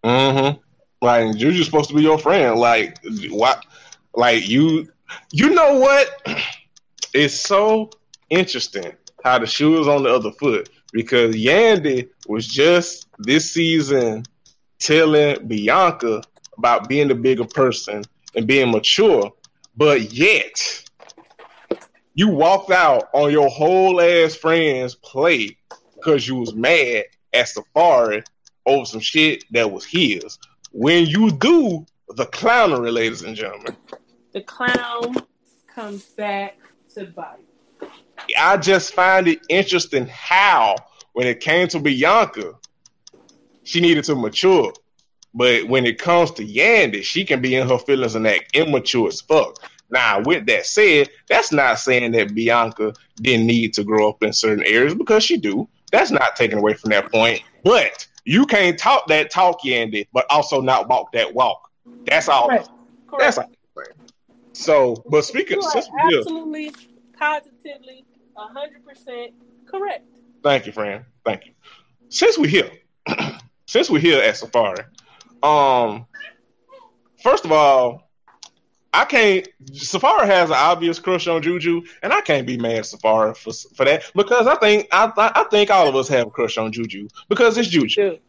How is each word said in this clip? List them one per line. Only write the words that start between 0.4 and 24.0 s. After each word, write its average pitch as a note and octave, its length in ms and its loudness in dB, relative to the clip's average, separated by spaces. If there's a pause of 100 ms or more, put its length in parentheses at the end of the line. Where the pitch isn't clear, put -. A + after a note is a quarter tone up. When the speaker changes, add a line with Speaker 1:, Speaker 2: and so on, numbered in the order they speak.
Speaker 1:
Like, A#2 340 2
Juju's D#3 300 0
supposed D3+ 240 -2
to C#3+ 60 -2
be D3+ 60 4
your D#3 160 4
friend. D3 400 2
Like, A#2 380 2 (340)
why? A2+ 260 0 (580)
Like, A#2 340 0
you, D#3+ 400 0 (440)
you G#3+ 180 2
know D4+ 280 4
what? C4+ 300 4 (180)
<clears throat> G#3+ 100 -8 (760)
It's C#3 260 2
so G#3+ 520 0 (400)
interesting A#2+ 640 -4 (300)
how B2+ 160 2
the A2+ 80 -2
shoe D#3 340 2
is D3 80 0
on C#3+ 140 2
the C3 120 2
other G#2+ 180 -2
foot, A2+ 360 -4 (240)
because A#2 440 0
Yandy D3 720 2 (180)
was A2+ 200 -6
just D#3 600 0 (120)
this C#3 340 0
season C#3 720 -2 (560)
telling D3+ 680 2
Bianca A#2 760 0 (360)
about A2 300 0
being C#3+ 200 0
the C3+ 60 2
bigger A#2+ 320 0
person A2+ 560 -2 (320)
and A#2 120 -4
being C3 240 2
mature, A2+ 640 2 (440)
but C3+ 360 2
yet D3+ 680 -2 (1300)
you G3+ 140 2
walked F#3+ 420 2
out D#3+ 420 2
on D3 200 2
your D3 180 4
whole F3+ 500 2